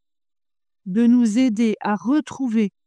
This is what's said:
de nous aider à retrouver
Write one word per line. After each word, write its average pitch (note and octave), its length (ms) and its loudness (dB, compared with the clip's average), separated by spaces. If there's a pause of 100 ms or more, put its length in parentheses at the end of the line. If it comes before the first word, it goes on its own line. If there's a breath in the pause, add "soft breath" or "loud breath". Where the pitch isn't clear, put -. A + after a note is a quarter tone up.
(880)
de G#3+ 200 0
nous A#3 320 4
aider A3+ 420 0
à G#3 160 -4
retrouver A3+ 760 -2 (140)